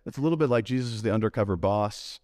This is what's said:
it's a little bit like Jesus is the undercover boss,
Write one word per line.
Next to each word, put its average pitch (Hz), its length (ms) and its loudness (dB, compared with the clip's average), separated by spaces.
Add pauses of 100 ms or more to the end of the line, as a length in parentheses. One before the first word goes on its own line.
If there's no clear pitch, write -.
it's - 140 -10
a - 20 -4
little 160 160 2
bit 151 120 2
like 120 160 2
Jesus 127 280 -2
is 107 100 -8
the 113 120 2
undercover 107 400 2
boss, 104 680 -2